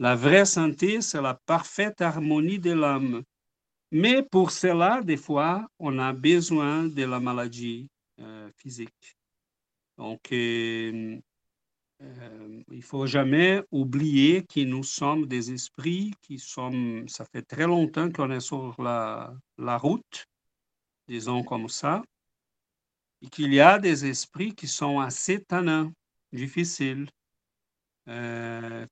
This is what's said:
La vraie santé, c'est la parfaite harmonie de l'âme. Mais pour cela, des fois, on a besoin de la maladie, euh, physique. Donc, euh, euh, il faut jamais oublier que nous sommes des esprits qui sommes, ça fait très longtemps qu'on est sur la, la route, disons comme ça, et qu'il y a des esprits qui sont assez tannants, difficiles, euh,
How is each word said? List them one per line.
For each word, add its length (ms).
La 160
vraie 280
santé, 580
c'est 200
la 120
parfaite 540
harmonie 580
de 140
l'âme. 500
Mais 320
pour 260
cela, 520
des 140
fois, 520
on 220
a 120
besoin 760
de 160
la 160
maladie, 680
euh, 360
physique. 600
Donc, 340
euh, 840
euh, 600
il 100
faut 240
jamais 640
oublier 840
que 120
nous 180
sommes 440
des 260
esprits 680
qui 200
sommes, 680
ça 160
fait 180
très 260
longtemps 420
qu'on 220
est 80
sur 420
la, 500
la 220
route, 480
disons 380
comme 240
ça, 340
et 60
qu'il 260
y 60
a 180
des 260
esprits 500
qui 140
sont 320
assez 420
tannants, 480
difficiles, 760
euh, 840